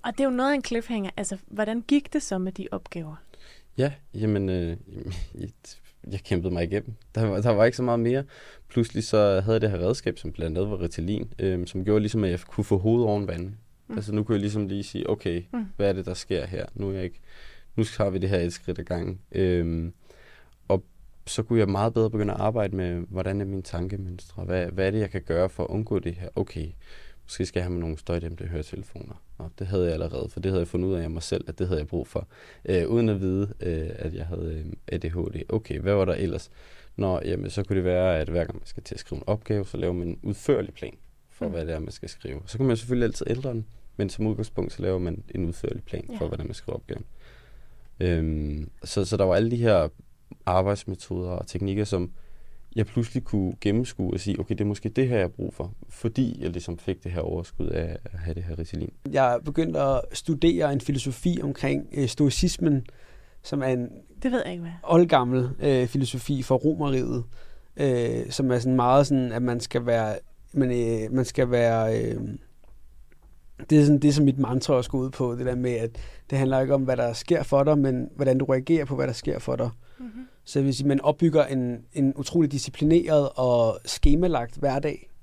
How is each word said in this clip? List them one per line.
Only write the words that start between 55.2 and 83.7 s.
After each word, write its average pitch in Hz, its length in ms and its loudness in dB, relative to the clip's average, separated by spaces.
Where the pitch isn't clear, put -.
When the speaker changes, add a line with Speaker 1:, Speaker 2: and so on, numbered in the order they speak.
Speaker 2:
har 90 40 0
brug - 260 -6
for," 92 200 -6
fordi - 520 -2
jeg 87 80 -2
ligesom 87 280 -6
fik - 260 -6
det 90 80 -6
her 87 100 -2
overskud 85 460 -4
af 80 380 -2
at 90 140 -10
have 82 140 -4
det 87 100 -6
her 82 160 -6
Ritalin. 80 340 -6
Speaker 3:
Jeg 127 340 4
begyndte 160 340 0
at 135 220 2
studere 156 600 2
en 139 80 0
filosofi 139 600 -2
omkring, 139 500 -2
øh, 139 140 0
stoicismen, 147 800 2
som 143 180 -4
er 131 60 0
en 123 220 0
Speaker 1:
Det 254 80 2
ved 247 140 0
jeg 180 60 -8
ikke, 175 100 -8
hvad 170 100 -8
er. 170 220 0
Speaker 3:
oldgammel, 127 560 6
øh, 131 280 4
filosofi 135 560 -2
fra 131 120 2
Romerriget, 131 680 0
øh, 120 540 2
som 131 200 2
er 123 80 4
sådan 127 160 2
meget 131 320 8
sådan, 131 240 2
at 117 100 0
man 123 180 2
skal 120 260 -2
være, 113 300 2
man, 131 180 4
øh, 113 420 0
man 127 120 2
skal 123 260 2
være, 113 520 4
øh, 110 180 -2
det 151 100 10
er 143 60 10
sådan, 147 140 8
det, 143 160 4
som 147 100 6
mit 135 140 4
mantra 127 340 2
også 123 160 2
går 135 100 0
ud 131 100 -2
på, 123 260 -2
det 127 100 -4
der 123 100 0
med, 123 160 0
at 113 180 -2
det 139 80 0
handler 135 220 4
ikke 135 140 4
om, 139 100 4
hvad 127 140 2
der 120 160 0
sker 160 300 0
for 139 200 4
dig, 151 140 6
men 127 380 2
hvordan 131 220 4
du 135 80 2
reagerer 135 400 2
på, 139 100 -4
hvad 131 120 0
der 123 60 -2
sker - 260 -4
for 127 160 -2
dig. 120 140 0
Speaker 1:
Mhm. 247 100 -12
Speaker 3:
Så - 140 -2
det 139 60 4
vil 135 100 2
sige, 135 120 0
man 139 140 4
opbygger 156 440 4
en, 123 480 -2
en 135 220 4
utrolig 143 360 2
disciplineret 151 840 4
og 120 500 4